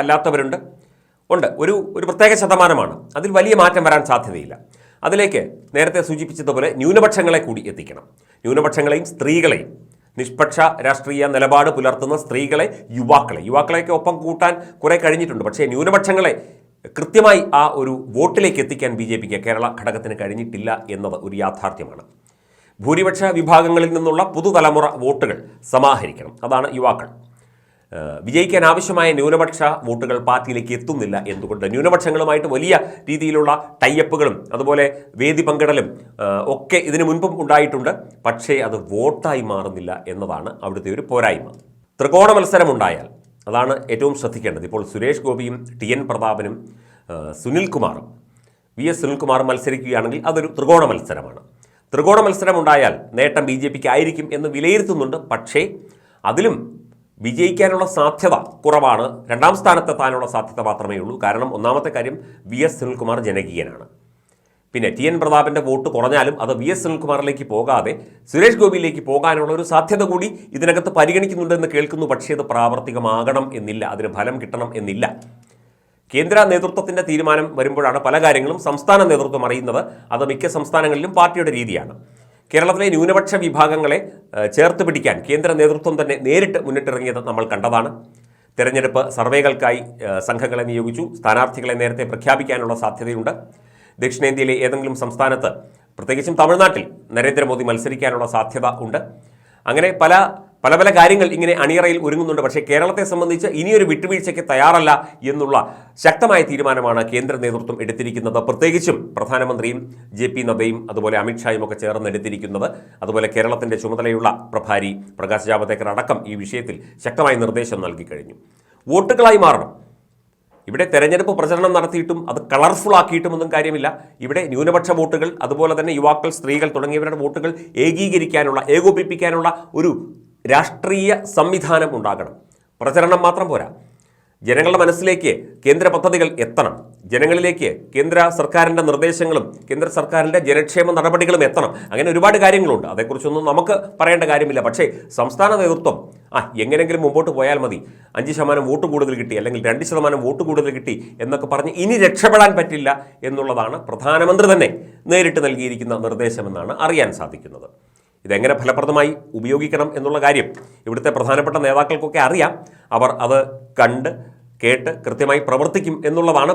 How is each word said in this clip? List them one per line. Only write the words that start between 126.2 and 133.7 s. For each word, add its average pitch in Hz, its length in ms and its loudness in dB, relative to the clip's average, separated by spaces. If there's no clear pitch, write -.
സ്ത്രീകൾ 147 360 -2
തുടങ്ങിയവരുടെ 151 480 -4
വോട്ടുകൾ 151 280 -4
ഏകീകരിക്കാനുള്ള, 160 760 0
ഏകോപിപ്പിക്കാനുള്ള 170 720 2
ഒരു 165 120 2
രാഷ്ട്രീയ 190 600 2
സംവിധാനം 160 600 2
ഉണ്ടാകണം. 101 360 -6
പ്രചരണം 170 440 2
മാത്രം 175 260 0
പോരാ, 123 140 -4